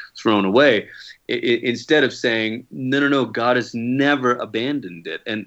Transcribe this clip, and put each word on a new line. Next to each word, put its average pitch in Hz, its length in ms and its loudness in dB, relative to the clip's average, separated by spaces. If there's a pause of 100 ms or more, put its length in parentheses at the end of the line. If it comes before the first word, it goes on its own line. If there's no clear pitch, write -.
(180)
thrown 104 280 2
away." 110 420 4 (420)
I, - 40 -2
I, - 280 0
instead 127 440 2
of 120 80 -4
saying, 110 580 -2
"No, 135 300 -2
no, 143 80 2
no, 135 160 2
God 120 320 0
has 117 180 -4
never 127 640 2
abandoned 110 680 -6
it." 80 220 -8
And, 107 200 -6